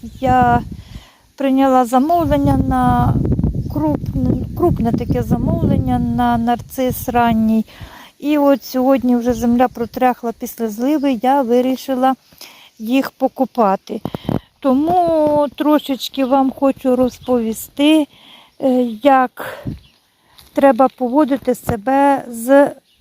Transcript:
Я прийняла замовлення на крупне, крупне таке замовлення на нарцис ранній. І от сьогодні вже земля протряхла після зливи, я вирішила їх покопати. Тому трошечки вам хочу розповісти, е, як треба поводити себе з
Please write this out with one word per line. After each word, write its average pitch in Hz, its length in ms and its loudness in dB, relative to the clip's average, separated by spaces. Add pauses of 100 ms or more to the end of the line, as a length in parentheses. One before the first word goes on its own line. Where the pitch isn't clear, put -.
(200)
Я 247 420 2 (760)
прийняла 262 500 2
замовлення 277 720 2
на 247 560 2 (600)
крупне, 262 720 -2 (120)
крупне 277 340 0
таке 240 320 -2
замовлення 262 760 0
на 240 380 0
нарцис 240 720 -4
ранній. 226 560 2 (540)
І 294 180 0
от 285 260 2
сьогодні 254 520 0
вже 240 180 0
земля 240 340 2
протряхла 240 720 -2
після 226 300 -6
зливи, 254 520 -2
я 269 200 2
вирішила 254 760 0 (640)
їх 247 320 -2
покопати. 226 880 -2 (580)
Тому 302 960 2
трошечки 277 680 -2
вам 269 260 2
хочу 262 440 0
розповісти, 254 1120 0 (520)
е, 254 220 2 (220)
як - 640 0 (880)
треба 269 340 0
поводити 254 680 -2
себе 269 720 -2
з 247 440 2 (300)